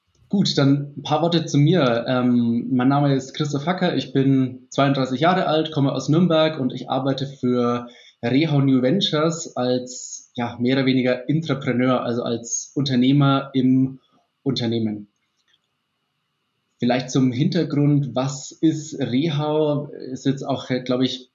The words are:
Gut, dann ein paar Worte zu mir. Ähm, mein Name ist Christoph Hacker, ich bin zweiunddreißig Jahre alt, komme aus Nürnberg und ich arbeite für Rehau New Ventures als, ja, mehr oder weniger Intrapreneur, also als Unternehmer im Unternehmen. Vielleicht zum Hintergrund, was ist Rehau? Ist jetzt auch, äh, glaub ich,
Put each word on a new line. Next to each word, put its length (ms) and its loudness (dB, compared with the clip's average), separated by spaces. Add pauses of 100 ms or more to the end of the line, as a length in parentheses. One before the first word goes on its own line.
(300)
Gut, 280 0
dann 380 2
ein 80 -14
paar 180 0
Worte 240 0
zu 120 -2
mir. 500 4
Ähm, 640 0
mein 160 2
Name 260 2
ist 200 -4
Christoph 320 -4
Hacker, 320 -2
ich 160 -6
bin 560 0
zweiunddreißig 500 0
Jahre 280 2
alt, 240 0
komme 200 0
aus 160 -6
Nürnberg 500 4
und 140 -2
ich 180 -10
arbeite 380 -2
für 600 -2 (360)
Rehau 380 2
New 220 4
Ventures 720 0
als, 800 -4
ja, 260 -6
mehr 160 2
oder 80 2
weniger 420 0
Intrapreneur, 760 0
also 200 -2
als 520 -6
Unternehmer 800 2
im 460 2 (440)
Unternehmen. 640 -4 (1700)
Vielleicht 320 0
zum 220 2
Hintergrund, 800 2
was 380 -4
ist 480 -2
Rehau? 880 0
Ist 380 -10
jetzt 180 -2
auch, 260 -6
äh, 120 -2
glaub 200 0
ich, 340 -4